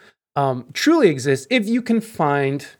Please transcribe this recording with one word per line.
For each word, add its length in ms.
um, 360
truly 380
exist, 400
if 180
you 140
can 180
find 680